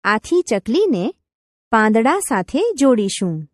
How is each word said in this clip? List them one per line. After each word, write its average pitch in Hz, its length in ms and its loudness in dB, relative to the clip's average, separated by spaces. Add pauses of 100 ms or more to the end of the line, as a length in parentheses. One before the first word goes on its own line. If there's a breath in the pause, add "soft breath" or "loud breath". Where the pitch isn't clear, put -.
આથી 220 380 0
ચકલીને 240 720 -2 (560)
પાંદડા 226 500 2
સાથે 285 540 -2
જોડીશું. 202 800 0